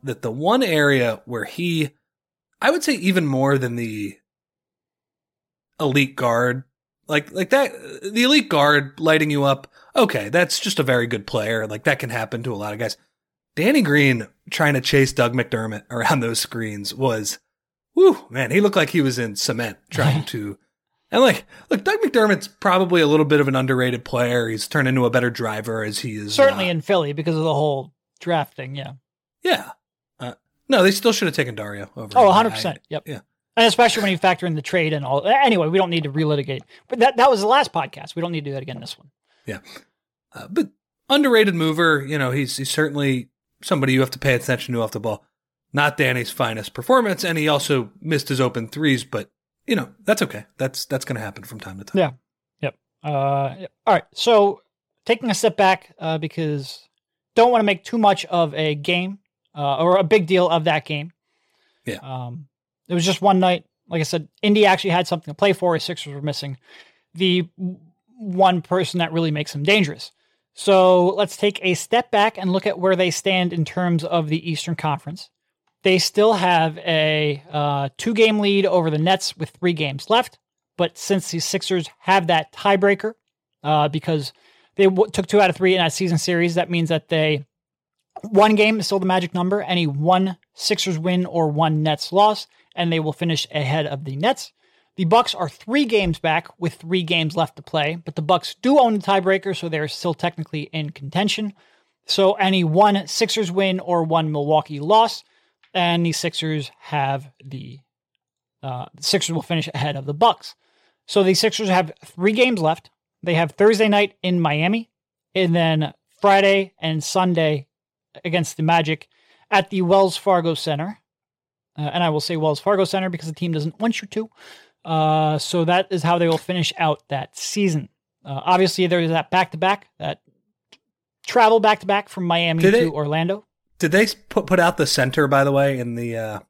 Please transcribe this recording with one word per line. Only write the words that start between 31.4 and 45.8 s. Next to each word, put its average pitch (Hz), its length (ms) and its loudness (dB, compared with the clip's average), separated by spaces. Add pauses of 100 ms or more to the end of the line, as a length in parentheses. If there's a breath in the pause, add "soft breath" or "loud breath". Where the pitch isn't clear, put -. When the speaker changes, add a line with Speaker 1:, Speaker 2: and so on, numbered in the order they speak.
Speaker 1:
Dario 104 420 -12
over 113 220 -8
Speaker 2:
Oh, 254 60 8
Speaker 1:
him. 208 60 8
Speaker 2:
a - 20 6
hundred 214 200 4
percent. 156 280 -6
Speaker 1:
I, - 100 -20
Speaker 2:
Yep. 151 160 -8
Speaker 1:
yeah. 131 140 -14 (360)
Speaker 2:
And 233 120 6
especially 226 340 4
when 202 100 0
you 180 60 -2
factor 180 300 0
in 165 80 -2
the 147 80 -6
trade 160 300 -2
and 143 120 -4
all. 139 220 -2
Anyway, 226 400 4
we 170 100 0
don't 185 140 2
need 165 140 -2
to 143 60 -8
relitigate. 143 500 -2 (260 soft breath)
But 254 120 -6
that, 254 180 2
that 247 120 6
was 226 120 2
the 202 60 -2
last 254 240 2
podcast. 147 440 -8
We 165 80 -4
don't 175 80 -4
need 156 140 -6
to 143 40 -10
do 139 60 -8
that 131 80 -10
again 131 160 -12
this - 180 -16
one. - 140 -20 (340)
Speaker 1:
Yeah. - 140 -10 (720 loud breath)
Uh, - 160 -18
but 226 200 -4 (400)
underrated 240 440 4
mover, 160 500 0
you 147 140 -4
know, 135 140 0
he's, 131 260 -4
he's 135 140 -6
certainly 139 580 -2 (320)
somebody 135 320 0
you 131 60 4
have 131 100 2
to - 80 -12
pay 139 160 0
attention 123 400 -2
to 117 80 -2
off 110 80 -2
the 113 100 -10
ball. 104 240 -6 (480)
Not 143 260 0